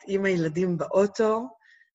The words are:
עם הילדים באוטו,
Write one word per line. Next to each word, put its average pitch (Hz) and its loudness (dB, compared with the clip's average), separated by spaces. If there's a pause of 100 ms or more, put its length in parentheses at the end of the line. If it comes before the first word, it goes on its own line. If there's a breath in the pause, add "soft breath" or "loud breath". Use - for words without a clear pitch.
עם 196 -2
הילדים 175 0
באוטו, 214 0 (480 soft breath)